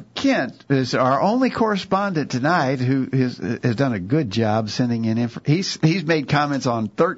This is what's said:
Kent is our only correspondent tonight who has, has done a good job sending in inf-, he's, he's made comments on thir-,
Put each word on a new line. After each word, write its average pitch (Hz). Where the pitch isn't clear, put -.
Kent 220
is 131
our 131
only 247
correspondent 196
tonight 135
who 131
has, 127
has 117
done 135
a 101
good 120
job 107
sending 120
in 110
inf-, 117
he's, 180
he's 165
made 156
comments 143
on 113
thir-, 165